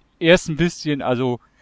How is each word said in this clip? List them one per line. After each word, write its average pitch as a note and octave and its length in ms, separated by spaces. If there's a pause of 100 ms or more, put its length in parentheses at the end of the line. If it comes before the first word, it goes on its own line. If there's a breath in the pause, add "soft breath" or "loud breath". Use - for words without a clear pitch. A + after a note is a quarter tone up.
(180)
erst E3+ 300
ein D#3 80
bisschen, D3+ 460
also B2 400 (200 soft breath)